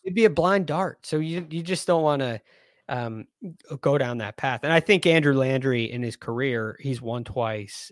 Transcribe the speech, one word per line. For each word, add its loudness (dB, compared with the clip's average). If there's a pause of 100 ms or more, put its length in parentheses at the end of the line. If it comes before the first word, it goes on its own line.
it'd -6
be 6
a 6
blind 2
dart. -4
So -2
you, -4
you -6
just -4
don't 4
wanna, 0 (480)
um, -6 (160)
g-, -12 (260)
go 2
down -2
that -6
path. -4
And 2
I 6
think 4
Andrew 6
Landry 2
in -6
his -6
career, -4
he's -4
won -6
twice. -6